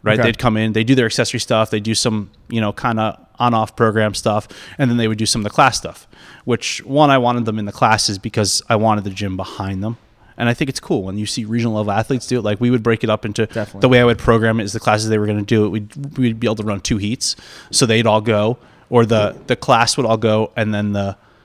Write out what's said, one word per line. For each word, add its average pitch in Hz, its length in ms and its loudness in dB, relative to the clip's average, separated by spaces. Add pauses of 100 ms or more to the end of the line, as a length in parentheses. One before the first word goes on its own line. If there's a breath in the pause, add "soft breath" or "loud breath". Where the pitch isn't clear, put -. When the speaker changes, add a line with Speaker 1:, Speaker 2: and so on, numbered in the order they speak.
Speaker 1:
right? 107 180 2
Speaker 2:
Okay. 117 100 2
Speaker 1:
They'd 113 100 -4
come 110 180 0
in, 110 160 0
they 110 100 0
do 131 120 4
their 123 100 2
accessory - 340 -2
stuff, 110 300 0
they 107 100 -2
do 107 160 -4
some, 107 340 -2 (200)
you 117 120 -2
know, 104 100 -2
kinda 110 480 -2 (200)
on-off 117 360 0
program 107 380 2
stuff, 107 340 -2 (300 loud breath)
and 135 120 2
then 120 80 0
they 113 100 0
would 110 100 -2
do 110 80 -2
some 110 160 -2
of - 20 -6
the 104 60 -4
class 135 280 4
stuff, - 300 -12 (380 loud breath)
which, - 400 -4
one, 147 240 4
I 135 80 6
wanted 120 280 0
them 110 140 -4
in 104 60 -4
the 101 60 -8
classes 110 460 2
because 104 520 -2
I 117 60 4
wanted 107 280 2
the 101 60 -6
gym 95 280 -6
behind 95 460 -8
them. 113 140 -6 (380 soft breath)
And 120 140 0
I 117 60 0
think 143 140 -4
it's - 100 -8
cool 117 240 -4
when 95 160 -6
you 107 80 -6
see 113 180 -6
regional 113 300 -2
level 104 160 -2
athletes 113 340 -2
do 123 140 -2
it. - 40 -4
Like, 104 160 -2
we 120 120 2
would 123 100 2
break 113 220 0
it 113 60 -2
up 107 140 0
into 107 220 -2
Speaker 2:
Definitely. 104 360 -8
Speaker 1:
the 127 80 4
way 123 120 6
I - 20 6
would 120 140 4
program 113 420 2
it 107 40 -4
is 101 100 -8
the 113 60 -6
classes 110 300 0
they 110 100 2
were 104 80 0
gonna 104 160 -2
do 107 220 2
it. 101 40 0
We'd, 110 480 -8
we'd 117 220 0
be 117 80 -2
able 110 80 0
to 107 80 -8
run 104 160 -4
two 113 180 -2
heats. 101 380 -4 (340 loud breath)
So - 160 2
they'd 113 220 2
all 107 140 4
go, 107 360 0 (320 soft breath)
or 117 160 4
the, 104 300 0 (100)
the 123 100 -2
class 117 400 2
would 123 120 0
all 113 100 2
go, 110 380 0
and 107 180 -2
then 104 200 -2
the, 98 240 -4 (280 soft breath)